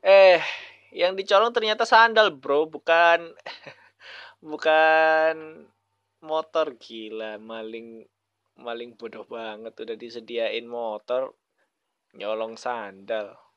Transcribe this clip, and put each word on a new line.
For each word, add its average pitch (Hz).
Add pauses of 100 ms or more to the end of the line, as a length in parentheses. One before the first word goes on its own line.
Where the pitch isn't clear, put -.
Eh, 190 (560)
yang 185
dicolong 202
ternyata 220
sandal, 220
bro, 147
bukan, 170 (560)
<laughs> -
bukan 160 (560)
motor. 156
Gila, 110
maling, 113 (560)
maling 117
bodoh 107
banget, 113
udah 113
disediain 117
motor, 120 (800)
nyolong 110
sandal. 104 (240)